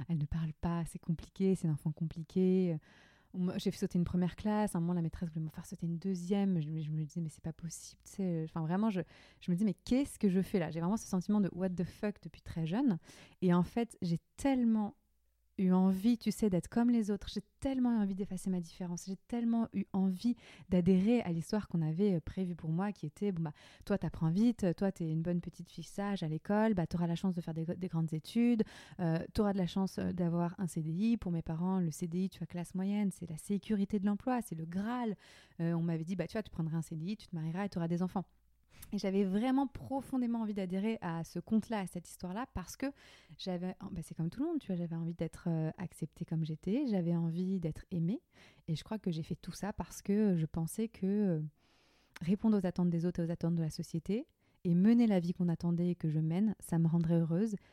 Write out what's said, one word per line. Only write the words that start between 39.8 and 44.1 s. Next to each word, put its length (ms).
envie 100
d'adhérer 480
à 240
ce 140
conte-là, 400
à 80
cette 240
histoire-là, 420
parce 240
que 100
j'avais, 360
bah, 120
c'est 120